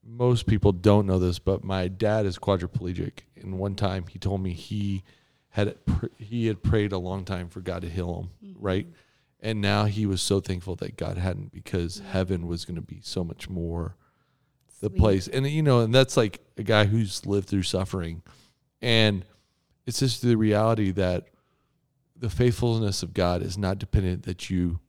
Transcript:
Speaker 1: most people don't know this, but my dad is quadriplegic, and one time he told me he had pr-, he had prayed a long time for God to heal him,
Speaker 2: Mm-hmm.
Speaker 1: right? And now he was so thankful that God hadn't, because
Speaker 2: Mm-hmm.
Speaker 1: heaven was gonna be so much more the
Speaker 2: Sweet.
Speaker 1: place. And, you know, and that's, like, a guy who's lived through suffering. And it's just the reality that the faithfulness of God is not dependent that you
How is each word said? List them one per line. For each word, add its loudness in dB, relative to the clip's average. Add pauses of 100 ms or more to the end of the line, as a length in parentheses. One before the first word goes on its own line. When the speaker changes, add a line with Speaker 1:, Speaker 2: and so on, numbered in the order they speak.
Speaker 1:
most 0
people 4
don't 6
know 2
this, 0
but -2
my -2
dad 0
is -4
quadriplegic, -2 (180)
and -10
one -4
time -2
he -16
told -2
me -2
he -4 (460)
had -4
pr-, 0 (100)
he -2
had -2
prayed 2
a -2
long -6
time -6
for -14
God -6
to -8
heal -4 (220)
him, -20
Speaker 2:
Mm-hmm. -18
Speaker 1:
right? -2 (520)
And -4
now 2
he 0
was 0
so 2
thankful -6
that -10
God -6
hadn't, -4
because -4
Speaker 2:
Mm-hmm. -16
Speaker 1:
heaven -2
was -6
gonna -8
be -16
so -6
much -10
more -6 (880)
the -4
Speaker 2:
Sweet. -4
Speaker 1:
place. 4
And, 0
you 0
know, 6
and 2
that's, 6
like, 2 (160)
a -6
guy 6
who's 0
lived 0
through 0
suffering. -4 (600)
And 4 (640)
it's -6
just 0
the 4
reality 2
that 0 (880)
the -4
faithfulness 2
of -10
God 2
is -6
not -2
dependent -2
that -10
you -2